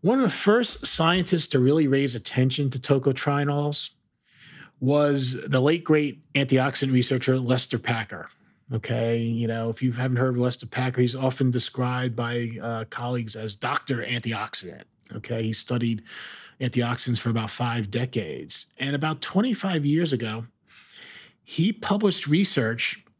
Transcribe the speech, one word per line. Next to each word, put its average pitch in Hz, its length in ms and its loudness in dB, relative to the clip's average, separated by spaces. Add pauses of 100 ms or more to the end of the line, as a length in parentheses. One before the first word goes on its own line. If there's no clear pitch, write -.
One 220 160 4
of 269 60 4
the 208 60 4
first - 560 2
scientists 170 600 2
to 139 120 2
really 143 280 6
raise 139 260 2
attention 131 580 0
to 127 80 -4
tocotrienols 143 1120 0 (880)
was 139 680 2
the 135 140 2
late, 160 240 2
great 151 360 2 (120)
antioxidant 135 580 2
researcher 127 480 4
Lester 123 400 0
Packer, - 500 -4 (440)
okay? 117 460 0
You 117 280 -2
know, 113 220 -2
if 110 120 -6
you 127 120 2
haven't 127 240 0
heard 127 160 2
of 123 80 0
Lester 123 240 -2
Packer, 127 340 -2
he's 123 160 4
often 131 360 0
described 123 680 -2
by, 120 320 -4 (120)
uh, 113 280 -6
colleagues 120 480 -6
as 107 180 -8
Doctor 131 420 -4
Antioxidant, 110 840 -6 (320)
okay? 113 260 -6
He 110 120 -2
studied 113 500 -2 (560)
antioxidants 123 600 -2
for 120 100 -2
about 110 200 -2
five 117 400 -2
decades. 98 760 -6 (100)
And 139 180 -4
about 156 260 -2
twenty-five 190 600 0
years 151 300 2
ago, 113 320 -4 (1000)
he 190 300 0
published 202 540 0
research 139 760 0 (160)